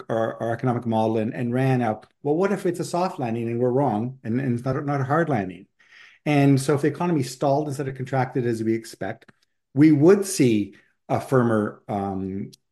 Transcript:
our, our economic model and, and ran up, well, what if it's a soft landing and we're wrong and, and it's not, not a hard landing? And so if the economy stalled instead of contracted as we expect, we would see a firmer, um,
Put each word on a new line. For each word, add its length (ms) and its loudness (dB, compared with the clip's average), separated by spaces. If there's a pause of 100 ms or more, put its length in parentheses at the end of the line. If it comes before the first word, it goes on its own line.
our, 340 -2
our 100 -2
economic 340 -2
model 320 0
and, 160 -2
and 180 -6
ran 300 2
up, 240 -4 (160)
well, 140 -2
what 140 0
if 140 -4
it's 160 -4
a 40 -6
soft 340 -4
landing 300 -4
and 120 -4
we're 80 2
wrong 560 0
and, 160 -2
and 140 -2
it's 100 -6
not, 220 -4
not 160 -2
a 20 -4
hard 240 0
landing? 380 -4 (580)
And 360 4
so 160 2
if 60 -2
the 60 4
economy 360 -2
stalled 420 -2
instead 220 -6
of 80 -8
contracted 500 -2
as 160 -2
we 120 0
expect, 580 -10 (420)
we 160 8
would 340 6
see 520 0 (320)
a 120 0
firmer, 680 0
um, 640 -6 (200)